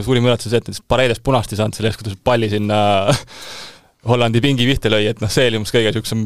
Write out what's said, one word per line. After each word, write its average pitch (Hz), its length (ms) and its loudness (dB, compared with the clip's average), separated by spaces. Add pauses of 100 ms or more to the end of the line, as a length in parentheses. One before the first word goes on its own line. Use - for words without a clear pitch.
suurim 120 200 2
üllatus 120 240 0
on 117 40 0
see, 113 80 2
et - 180 -12 (100)
Paredes 120 320 2
punast 127 320 0
ei 98 40 -4
saanud 107 160 -2
selle 107 160 -2
eest, - 120 -10
kui 107 100 -6
ta 95 60 -12 (120)
palli 117 220 2
sinna 104 260 0 (300)
<laughs> - 1000 -6
Hollandi 120 320 2
pingi 131 240 2
pihta 127 240 0
lõi, 107 200 2
et 110 120 -6
noh, 104 80 -4
see 131 200 2
oli 113 100 -2
umbes 104 140 -8
kõige 110 200 2
siuksem 110 320 -4